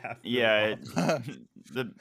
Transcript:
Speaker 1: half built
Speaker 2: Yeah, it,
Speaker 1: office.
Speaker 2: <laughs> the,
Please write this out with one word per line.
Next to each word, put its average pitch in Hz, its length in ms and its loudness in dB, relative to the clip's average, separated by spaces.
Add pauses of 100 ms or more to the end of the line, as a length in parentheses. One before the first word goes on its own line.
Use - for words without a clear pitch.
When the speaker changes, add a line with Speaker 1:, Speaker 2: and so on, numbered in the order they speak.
Speaker 1:
half 120 200 -12
built 113 100 -4
Speaker 2:
Yeah, 113 360 4
it, 107 100 -4 (180)
Speaker 1:
office. 135 420 -2 (160)
Speaker 2:
<laughs> - 180 -20
the, 117 280 -6